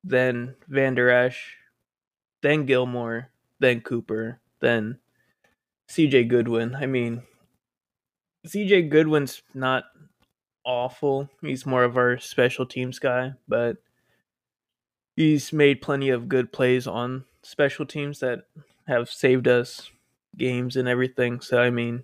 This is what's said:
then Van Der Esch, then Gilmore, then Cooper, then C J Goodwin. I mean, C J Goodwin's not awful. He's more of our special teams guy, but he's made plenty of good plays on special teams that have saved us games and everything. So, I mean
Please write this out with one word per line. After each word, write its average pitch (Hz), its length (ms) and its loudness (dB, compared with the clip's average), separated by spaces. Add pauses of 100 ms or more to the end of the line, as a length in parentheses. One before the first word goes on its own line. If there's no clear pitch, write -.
then 127 520 -2 (120)
Van 135 260 0
Der 123 140 2
Esch, 123 480 2 (840)
then 147 240 2
Gilmore, 123 640 -2 (300)
then 123 200 4
Cooper, 113 600 -6 (200)
then 117 380 0 (880)
C 156 200 2
J 131 160 6
Goodwin. 117 500 0
I 139 120 -6
mean, 120 360 -4 (1200)
C 196 220 -6
J 190 160 6
Goodwin's 151 600 2 (120)
not 131 300 -2 (800)
awful. 135 640 -2 (120)
He's 139 240 -8
more 127 200 2
of 120 120 0
our 123 220 2
special 123 480 -2
teams 127 320 -8
guy, 127 360 -2 (120)
but 120 300 0 (1400)
he's 156 380 2
made 143 280 4
plenty 139 300 -2
of 120 180 -2
good 127 240 0
plays 127 360 0
on 123 360 -6 (200)
special 143 420 -2
teams 147 340 -10
that 123 200 -4 (480)
have 120 200 -2
saved 127 380 2
us 123 440 0 (460)
games 123 400 -4
and 127 120 -2
everything. 123 520 -2
So, 123 220 0
I 123 80 2
mean 120 340 -4